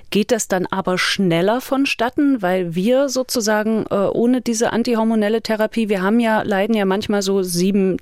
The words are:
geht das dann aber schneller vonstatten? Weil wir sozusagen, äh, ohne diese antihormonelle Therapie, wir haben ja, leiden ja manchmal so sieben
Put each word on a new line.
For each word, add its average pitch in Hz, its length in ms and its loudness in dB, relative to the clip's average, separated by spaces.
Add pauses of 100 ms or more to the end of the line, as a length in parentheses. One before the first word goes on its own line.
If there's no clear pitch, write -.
geht 208 240 0
das 220 160 0
dann 185 160 0
aber 185 320 -2
schneller 190 640 0
vonstatten? 269 800 0
Weil 180 340 -2
wir 247 320 2
sozusagen, 220 800 -2
äh, - 60 -2
ohne 233 460 2
diese 233 320 -2
antihormonelle 226 680 0
Therapie, 220 460 -2
wir 196 140 -2
haben 202 180 2
ja, 220 220 2
leiden 208 340 0
ja 208 80 2
manchmal 202 380 0
so 196 220 0
sieben 185 580 0